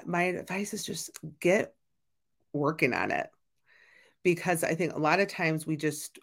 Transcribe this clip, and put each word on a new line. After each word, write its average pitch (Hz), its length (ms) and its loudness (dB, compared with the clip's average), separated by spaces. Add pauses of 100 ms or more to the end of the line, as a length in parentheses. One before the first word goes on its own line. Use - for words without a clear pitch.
my 175 180 0
advice 185 500 -4
is 208 100 -6
just - 280 -8 (280)
get 185 360 2 (800)
working 143 400 2
on 92 180 0
it. - 180 -2 (920)
Because 170 400 2
I - 120 2
think 165 180 0
a - 60 -6
lot 156 220 4
of 196 80 2
times 160 380 0
we 156 100 0
just, 147 460 -4